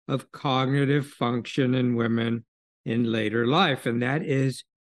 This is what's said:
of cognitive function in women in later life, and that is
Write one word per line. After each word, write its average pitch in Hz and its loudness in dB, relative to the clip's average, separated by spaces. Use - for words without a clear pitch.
of - -4
cognitive 139 0
function 123 -2
in 123 2
women 117 0
in 117 0
later 113 0
life, 151 2
and 120 -2
that 139 -2
is 135 -2